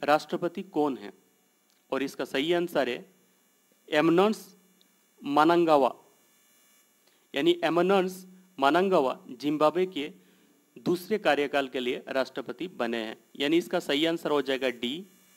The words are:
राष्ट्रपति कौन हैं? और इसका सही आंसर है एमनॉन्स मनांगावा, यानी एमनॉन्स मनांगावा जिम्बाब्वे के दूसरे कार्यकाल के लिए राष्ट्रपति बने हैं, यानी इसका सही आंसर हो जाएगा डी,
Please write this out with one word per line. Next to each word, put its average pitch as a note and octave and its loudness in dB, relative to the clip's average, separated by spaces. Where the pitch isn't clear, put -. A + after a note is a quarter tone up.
राष्ट्रपति E3 -2
कौन D3 -2
हैं? G2+ -16
और C3+ -2
इसका C#3 -8
सही C#3+ -2
आंसर E3+ -2
है C#3 -8
एमनॉन्स E3+ 2
मनांगावा, D3+ 4
यानी E3+ 2
एमनॉन्स F3+ 2
मनांगावा D3+ 2
जिम्बाब्वे D3+ 0
के - -8
दूसरे F3 -4
कार्यकाल C#3+ 0
के C3 -8
लिए B2+ -4
राष्ट्रपति C3 -6
बने A#2 -4
हैं, A2+ -8
यानी D3 0
इसका F3 -2
सही D3+ -2
आंसर E3 -2
हो D3 2
जाएगा C3 -2
डी, B2 -6